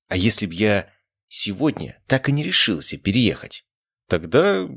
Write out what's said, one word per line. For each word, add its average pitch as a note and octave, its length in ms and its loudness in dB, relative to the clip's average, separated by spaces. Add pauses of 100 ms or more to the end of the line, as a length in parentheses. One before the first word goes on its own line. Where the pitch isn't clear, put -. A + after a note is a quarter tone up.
А F#2 80 -4
если G#2+ 300 2
б E2 80 -10
я G2+ 360 0 (360)
сегодня - 800 -2
так C3+ 240 0
и - 20 4
не D3 100 0
решился A2 540 0
переехать?» G2+ 720 -2 (420)
«Тогда F#2+ 580 2 (100)